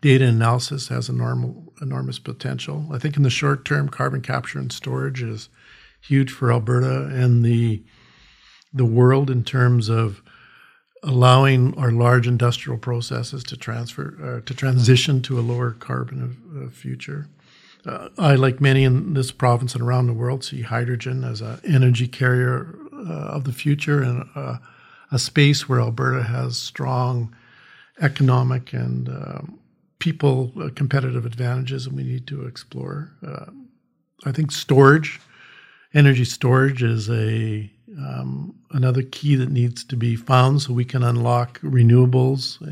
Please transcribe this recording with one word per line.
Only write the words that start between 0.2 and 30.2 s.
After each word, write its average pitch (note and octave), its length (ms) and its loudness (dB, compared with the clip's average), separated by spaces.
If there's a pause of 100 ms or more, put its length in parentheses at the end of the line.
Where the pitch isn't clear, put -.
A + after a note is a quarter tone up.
analysis A#2+ 640 0
has B2 200 -6
enorm-, F2 560 -4 (160)
enormous C3 380 -8
potential. C3+ 720 -10
I C3+ 80 -8
think D3 180 -4
in C#3+ 60 4
the C3 60 4
short C#3 360 -2
term, C#3+ 240 -2
carbon C3+ 320 -4
capture C3 380 -8
and C3 120 -8
storage C3 520 -8
is A2 260 -10 (520)
huge C3+ 300 2
for A#2+ 200 0
Alberta B2+ 540 0
and B2 380 4
the, A#2 380 2 (920)
the B2+ 140 0
world B2+ 460 4
in A#2+ 120 0
terms B2 460 2
of A2+ 320 -2 (800)
allowing B2+ 760 4
our B2 140 0
large A#2+ 360 2
industrial A#2+ 500 -2
processes A#2+ 680 -8
to B2+ 120 -14
transfer, A#2+ 640 -10
uh, B2 240 -10
to - 80 -10
transition B2+ 680 4
to B2+ 160 -4
a - 20 0
lower A#2+ 300 -2
carbon, B2+ 680 -8 (180)
uh, C2+ 100 -12
uh, B1+ 40 -14
future. C#3 580 -12 (580)
Uh, - 320 -12
I, D3 180 6
like C3 260 2
many C3+ 220 4
in C3 300 2
this C3 180 -2
province A#2+ 420 0
and A#2+ 100 -6
around B2 240 0
the A#2+ 60 -2
world, B2 300 -6
see C3+ 180 -10
hydrogen A#2+ 600 -6
as A2+ 180 -8
an A2+ 220 -12
energy B2+ 440 4
carrier, B2+ 680 -2 (180)
uh, E3+ 420 -10
of C#3+ 80 -6
the B2+ 100 -6
future D3 480 0
and, B2 340 -2
uh, C3 220 -8 (540)
a C3 80 0
space C#3+ 500 2
where B2+ 100 2
Alberta B2 440 -2
has B2 340 -4
strong B2 800 -4 (680)
economic B2+ 720 0
and, B2 360 -6
uh, - 320 -12 (580)
people, C3+ 600 0